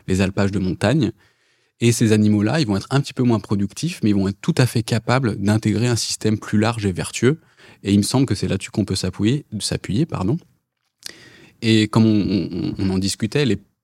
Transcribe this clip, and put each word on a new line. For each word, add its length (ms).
les 140
alpages 320
de 60
montagne. 540
Et 100
ces 220
animaux-là, 480
ils 60
vont 100
être 140
un 100
petit 140
peu 80
moins 180
productifs, 640
mais 80
ils 60
vont 120
être 120
tout 180
à 80
fait 160
capables 540
d'intégrer 520
un 80
système 420
plus 200
large 260
et 80
vertueux. 480
Et 100
il 60
me 40
semble 240
que 80
c'est 140
là-dessus 220
qu'on 140
peut 120
s'appuyer, 500
s'appuyer, 440
pardon. 320
Et 260
comme 160
on, 480
on, 260
on 120
en 80
discutait, 460
les, 140